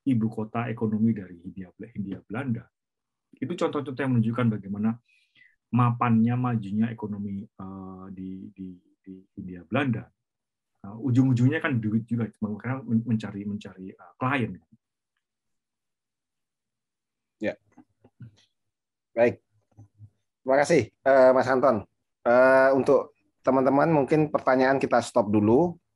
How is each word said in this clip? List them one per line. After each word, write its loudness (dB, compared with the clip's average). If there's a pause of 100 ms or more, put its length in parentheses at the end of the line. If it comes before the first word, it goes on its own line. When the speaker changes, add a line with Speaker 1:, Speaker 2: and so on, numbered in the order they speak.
Speaker 1:
ibu 0
kota -6
ekonomi 0
dari -8
Hindia, -14 (240)
Hindia -10
Belanda. -8 (720)
Itu -8
contoh-contoh -4
yang 0
menunjukkan 0
bagaimana -4 (800)
mapannya, 2
majunya -2
ekonomi, -8
eh, -16
di, -12
di, -14 (260)
di -18 (160)
Hindia -14
Belanda. -2 (800)
Nah, -12
ujung-ujungnya 2
kan -2
duit -2
juga, -4
karena -6
men-, 0
mencari, -4
mencari, -10
eh, -20
klien. -4 (3000)
Speaker 2:
Ya. -6 (1500)
Baik. 0 (960)
Terima 0
kasih, 2
eh, 4
Mas 2
Anton. 2 (400)
Eh, 6
untuk 2 (320)
teman-teman 2
mungkin 2
pertanyaan 2
kita 2
stop 0
dulu. 2 (200)